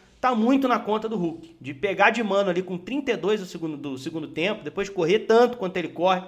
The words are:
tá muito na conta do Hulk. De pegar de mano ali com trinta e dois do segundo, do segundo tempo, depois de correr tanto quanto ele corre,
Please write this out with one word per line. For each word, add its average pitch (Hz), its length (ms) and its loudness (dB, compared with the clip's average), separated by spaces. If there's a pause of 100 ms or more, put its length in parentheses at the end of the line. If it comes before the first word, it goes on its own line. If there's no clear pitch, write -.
(220)
tá 254 120 2
muito 254 340 2
na 233 120 2
conta 214 300 -4
do 220 80 -4
Hulk. - 420 -6
De 131 140 -12
pegar 196 380 4
de 226 120 -2
mano 196 260 2
ali 175 120 0
com 180 160 -6
trinta 269 340 -4
e 208 60 0
dois 202 220 0
do 185 80 -8
segundo, 160 280 -8
do 135 220 -8
segundo 156 300 -8
tempo, 190 360 -4
depois 190 240 -6
de - 60 -14
correr 180 260 2
tanto 226 380 6
quanto 185 180 -4
ele 165 140 -4
corre, 185 380 0